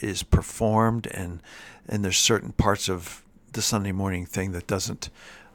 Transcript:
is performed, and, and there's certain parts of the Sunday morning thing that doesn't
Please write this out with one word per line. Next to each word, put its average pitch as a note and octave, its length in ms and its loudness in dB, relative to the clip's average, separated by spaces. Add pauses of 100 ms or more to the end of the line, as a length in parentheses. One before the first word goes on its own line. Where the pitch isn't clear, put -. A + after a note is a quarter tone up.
is G2 220 -4
performed, A2+ 840 2
and, F2 340 -8 (460)
and G#2 180 -2
there's F2+ 140 2
certain A2 340 2
parts - 360 4
of F2 340 -6 (300)
the A2+ 80 -4
Sunday G2+ 300 0
morning F#2 340 -2
thing F#2+ 260 -2
that F2 160 -8
doesn't - 420 -2 (460)